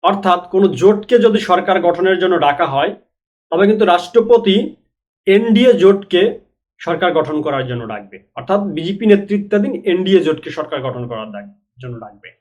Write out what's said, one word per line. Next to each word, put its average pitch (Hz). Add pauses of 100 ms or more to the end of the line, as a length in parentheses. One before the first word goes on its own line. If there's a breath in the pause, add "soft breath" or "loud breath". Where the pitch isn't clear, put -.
অর্থাৎ 180
কোনো 190
জোটকে 202
যদি 214
সরকার 185
গঠনের 175
জন্য 180
ডাকা 143
হয়, 143 (560)
তবে 185
কিন্তু 208
রাষ্ট্রপতি 208 (500)
এনডিএ 226
জোটকে 196 (400)
সরকার 170
গঠন 151
করার 139
জন্য 120
ডাকবে, 101 (180)
অর্থাৎ 185
বিজেপি 190
নেতৃত্বাধীন 202 (120)
এনডিএ 185
জোটকে 156
সরকার 151
গঠন 123
করার 110
ডাক-, -
জন্য 123
ডাকবে। 101 (120)